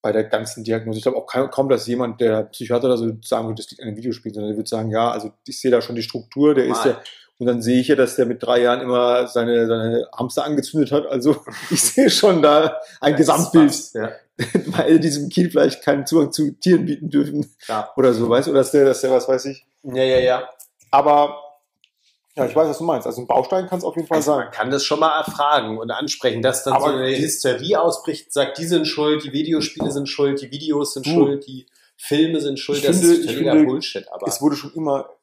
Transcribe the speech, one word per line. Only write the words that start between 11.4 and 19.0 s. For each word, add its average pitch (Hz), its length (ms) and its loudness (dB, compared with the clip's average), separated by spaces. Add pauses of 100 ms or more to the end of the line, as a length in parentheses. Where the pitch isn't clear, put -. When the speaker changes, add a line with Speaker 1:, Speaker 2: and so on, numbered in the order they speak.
Speaker 1:
<laughs> - 160 -10
ich 175 100 0
sehe - 280 4
schon 185 320 4
da 151 380 4 (220)
ein 147 120 2
Speaker 2:
Das 143 80 2
ist 151 60 6
Speaker 1:
Gesamtbild. 156 420 6
Speaker 2:
was, - 240 -6
ja. 110 180 -6 (260)
Speaker 1:
<laughs> 151 400 -4
Weil 160 220 4
diesem 147 300 -2
Kind 175 220 0
vielleicht 143 300 2
keinen 139 240 0
Zugang 147 260 2
zu 151 200 -2
Tieren 180 340 2
bieten 147 240 -6
dürfen. 143 540 -2
Speaker 2:
Klar. 107 320 -6
Speaker 1:
Oder 131 180 4
so, 117 160 0
weißt 131 180 2
du? 160 40 -2
Oder 139 100 4
dass 127 100 -2
der, 143 140 6
dass 131 160 2